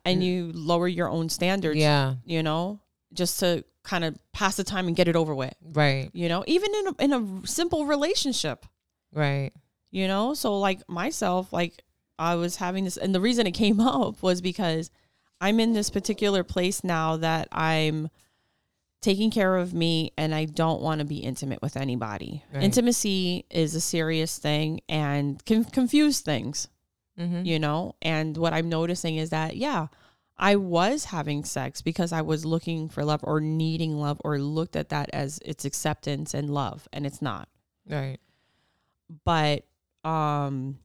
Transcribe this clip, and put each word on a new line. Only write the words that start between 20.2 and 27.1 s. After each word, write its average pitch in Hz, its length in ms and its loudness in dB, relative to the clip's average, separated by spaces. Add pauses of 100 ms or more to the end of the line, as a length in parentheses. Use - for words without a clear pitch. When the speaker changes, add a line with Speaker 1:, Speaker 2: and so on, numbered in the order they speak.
Speaker 1:
I 156 120 0
don't 160 360 0
wanna 156 240 -2
be 147 140 -4
intimate 131 420 -6
with - 160 -4
anybody. 123 680 -4 (100)
Speaker 2:
Right. 139 80 -2
Speaker 1:
Intimacy 196 880 2
is 160 240 0
a 160 60 0
serious 160 580 0
thing 156 500 0
and 143 560 0
can 220 200 4
confuse 285 560 2
things, 139 480 -4 (500)